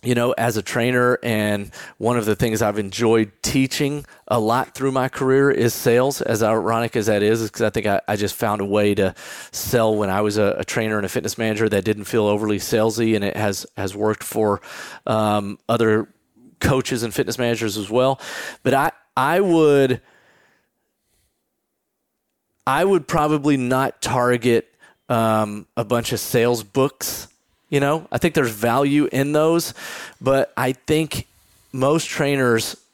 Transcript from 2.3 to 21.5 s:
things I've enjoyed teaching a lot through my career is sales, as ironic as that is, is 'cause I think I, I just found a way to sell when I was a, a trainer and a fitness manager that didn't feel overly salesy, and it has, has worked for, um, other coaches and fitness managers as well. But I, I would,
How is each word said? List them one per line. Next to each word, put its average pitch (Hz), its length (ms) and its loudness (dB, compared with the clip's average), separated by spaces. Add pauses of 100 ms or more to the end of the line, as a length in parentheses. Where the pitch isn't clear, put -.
things 110 280 0
I've 107 180 0
enjoyed 110 640 0
teaching 143 640 -2 (240)
a 117 100 2
lot 113 340 0
through 135 200 -4
my 131 160 0
career 135 420 2
is 117 220 2
sales, 127 480 2
as 110 200 -2
ironic 113 540 0
as 107 120 0
that 104 140 2
is, 110 200 2
is 107 80 -4
'cause - 140 -4
I 110 60 2
think 104 160 -4
I, 98 220 2
I 104 80 -2
just 101 200 -4
found 107 260 -2
a 101 40 -2
way 104 300 2
to 95 180 0 (380)
sell 113 420 0
when 104 160 0
I 95 120 0
was 104 160 0
a, 101 200 2
a 92 60 -6
trainer 110 320 -4
and 104 100 -2
a 92 40 -4
fitness - 280 -6
manager 110 300 0
that 98 160 0
didn't 104 220 -2
feel 110 220 0
overly 104 320 0
salesy, 113 540 0
and 101 120 0
it 101 100 -4
has, 101 300 -4 (100)
has 95 180 -6
worked 107 300 -2
for, 104 380 0 (440)
um, 104 640 -2
other 113 400 2 (540)
coaches 131 420 0
and 113 100 -6
fitness 113 240 -4
managers 113 380 -2
as 104 140 -8
well. 127 320 2 (420)
But 131 100 2
I, 139 180 2 (260)
I 151 240 2
would, 147 580 4 (2750)